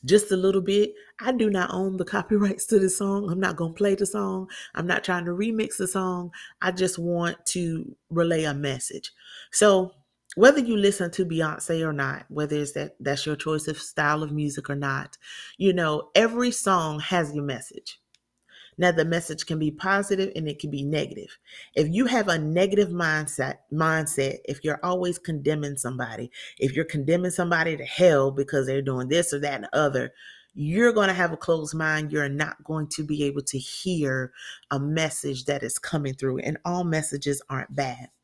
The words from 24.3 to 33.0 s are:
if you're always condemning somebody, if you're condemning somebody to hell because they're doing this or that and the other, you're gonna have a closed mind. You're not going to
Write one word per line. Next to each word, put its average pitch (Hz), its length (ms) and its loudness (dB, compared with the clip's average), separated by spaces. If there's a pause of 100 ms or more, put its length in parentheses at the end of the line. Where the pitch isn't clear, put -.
if - 200 -8
you're 151 180 0
always 180 360 0
condemning 147 580 -2
somebody, 120 540 -6 (280)
if 131 160 2
you're 160 100 0
condemning 160 460 0
somebody 165 460 0
to 139 80 -10
hell 143 460 6
because 135 360 0
they're 135 160 0
doing 131 260 -2
this 175 240 2
or 143 80 -2
that 143 140 -2
and 113 100 -8
the - 120 -2
other, 135 360 2 (460)
you're 190 340 4
gonna 202 200 4
have 175 200 2
a 156 40 -6
closed 156 380 0
mind. 156 360 0
You're 147 200 0
not 143 340 -4
going 156 240 -4
to 156 140 -6